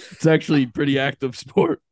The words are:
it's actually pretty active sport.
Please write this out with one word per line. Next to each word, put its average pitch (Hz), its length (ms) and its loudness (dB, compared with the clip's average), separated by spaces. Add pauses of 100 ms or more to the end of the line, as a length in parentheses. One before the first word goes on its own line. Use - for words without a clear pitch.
(120)
it's - 140 -4
actually 156 400 2
pretty 135 320 -2
active 135 380 -6
sport. - 440 -2 (120)